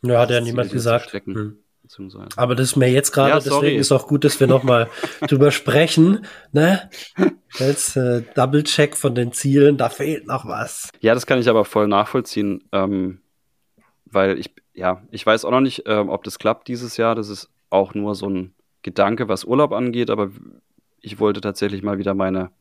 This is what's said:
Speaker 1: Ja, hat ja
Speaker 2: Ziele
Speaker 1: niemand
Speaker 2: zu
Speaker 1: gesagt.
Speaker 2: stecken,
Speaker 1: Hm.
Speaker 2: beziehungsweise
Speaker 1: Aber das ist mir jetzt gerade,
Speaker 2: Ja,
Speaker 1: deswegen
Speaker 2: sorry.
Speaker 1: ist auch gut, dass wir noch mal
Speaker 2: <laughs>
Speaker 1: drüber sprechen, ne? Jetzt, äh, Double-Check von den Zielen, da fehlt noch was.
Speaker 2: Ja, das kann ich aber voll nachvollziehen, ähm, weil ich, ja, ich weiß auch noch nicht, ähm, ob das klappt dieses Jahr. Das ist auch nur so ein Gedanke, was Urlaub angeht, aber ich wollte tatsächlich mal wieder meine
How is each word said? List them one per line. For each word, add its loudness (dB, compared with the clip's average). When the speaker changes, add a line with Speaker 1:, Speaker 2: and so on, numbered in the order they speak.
Speaker 1:
Ja, 2
hat 4
ja 2
Speaker 2:
Ziele -2
Speaker 1:
niemand -2
Speaker 2:
zu -10
Speaker 1:
gesagt. 0
Speaker 2:
stecken, -10
Speaker 1:
Hm. -8
Speaker 2:
beziehungsweise -20
Speaker 1:
Aber 0
das 0
ist -2
mir 4
jetzt 2
gerade, 4
Speaker 2:
Ja, 4
Speaker 1:
deswegen 0
Speaker 2:
sorry. 2
Speaker 1:
ist 0
auch 2
gut, 0
dass 2
wir 4
noch 4
mal 2
Speaker 2:
<laughs> -8
Speaker 1:
drüber 6
sprechen, 2
ne? 2
Jetzt, -2
äh, 0
Double-Check 0
von -2
den -2
Zielen, 4
da 0
fehlt -6
noch -6
was. -10
Speaker 2:
Ja, 4
das -6
kann 0
ich 2
aber 4
voll 0
nachvollziehen, -2
ähm, -4
weil 0
ich, -12
ja, -4
ich -10
weiß 2
auch -2
noch 2
nicht, -2
ähm, 0
ob -6
das -14
klappt -4
dieses -10
Jahr. 0
Das -8
ist -14
auch 2
nur -4
so -8
ein -6
Gedanke, 0
was -4
Urlaub 0
angeht, -2
aber -2
ich -18
wollte 0
tatsächlich -4
mal -4
wieder -2
meine -4